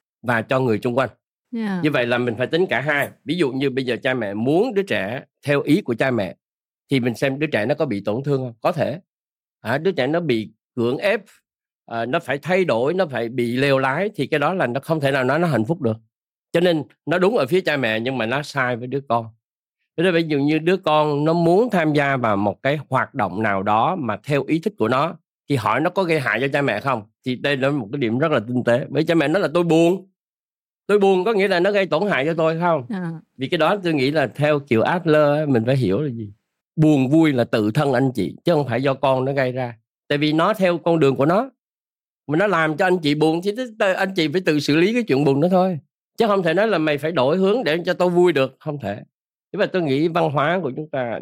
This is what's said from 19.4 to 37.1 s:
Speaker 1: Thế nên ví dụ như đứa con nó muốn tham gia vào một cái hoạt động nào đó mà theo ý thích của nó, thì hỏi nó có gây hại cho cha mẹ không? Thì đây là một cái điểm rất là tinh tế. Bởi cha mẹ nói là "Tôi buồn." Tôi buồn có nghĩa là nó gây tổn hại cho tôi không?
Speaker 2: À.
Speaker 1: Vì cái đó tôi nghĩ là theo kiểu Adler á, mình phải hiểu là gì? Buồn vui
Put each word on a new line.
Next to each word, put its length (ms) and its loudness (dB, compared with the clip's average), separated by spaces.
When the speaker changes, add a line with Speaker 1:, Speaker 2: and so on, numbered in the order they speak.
Speaker 1:
Thế 80 0
nên 100 2
ví 140 2
dụ 100 0
như 200 2
đứa 180 2
con 480 0
nó 80 2
muốn 380 4
tham 220 2
gia 240 2
vào 200 2
một 260 -2
cái 160 0
hoạt 260 -2
động 280 -4
nào 200 0
đó 340 2
mà 280 -4
theo 200 -2
ý 140 -2
thích 200 -6
của 100 2
nó, 280 0
thì 80 0
hỏi 240 0
nó 100 0
có 120 -2
gây 180 0
hại 200 0
cho 120 0
cha 100 0
mẹ 180 0
không? 220 -2
Thì 100 -2
đây 200 -2
là 140 0
một 220 -4
cái 60 -6
điểm 200 -2
rất 140 0
là 160 2
tinh 160 -2
tế. 240 2
Bởi 160 -2
cha 100 0
mẹ 140 2
nói 140 0
là 120 0
"Tôi 100 2
buồn." 440 2
Tôi 120 2
buồn 260 4
có 80 2
nghĩa 160 2
là 120 2
nó 120 2
gây 140 2
tổn 220 0
hại 160 0
cho 100 0
tôi 260 0
không? 280 0
Speaker 2:
À. 220 -6
Speaker 1:
Vì 120 -6
cái 100 -2
đó 260 2
tôi 100 0
nghĩ 160 2
là 160 0
theo 340 0
kiểu 220 0
Adler 560 2
á, 100 -2
mình 180 2
phải 100 2
hiểu 240 0
là 100 -4
gì? 220 -10
Buồn 320 4
vui 240 4